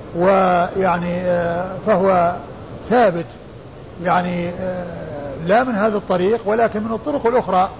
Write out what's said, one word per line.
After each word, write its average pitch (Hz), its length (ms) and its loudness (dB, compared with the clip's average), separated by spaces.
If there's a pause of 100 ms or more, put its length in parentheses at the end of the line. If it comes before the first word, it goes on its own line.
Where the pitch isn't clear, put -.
(160)
ويعني، 180 1040 2
آه، 175 540 -2 (120)
فهو 185 480 4 (540)
ثابت، 185 360 4 (800)
يعني، 175 460 0
آه، 180 360 -8 (600)
لا 214 180 6
من 254 120 -2
هذا 208 220 0
الطريق 190 480 0
ولكن 214 380 0
من 226 100 -4
الطرق 269 340 -2
الأخرى 226 420 2 (100)